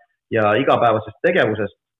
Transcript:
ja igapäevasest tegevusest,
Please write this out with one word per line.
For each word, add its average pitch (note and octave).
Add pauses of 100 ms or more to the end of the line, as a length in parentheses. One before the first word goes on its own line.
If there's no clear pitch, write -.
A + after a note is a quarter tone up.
(300)
ja G#2+
igapäevasest A#2+
tegevusest, A2 (240)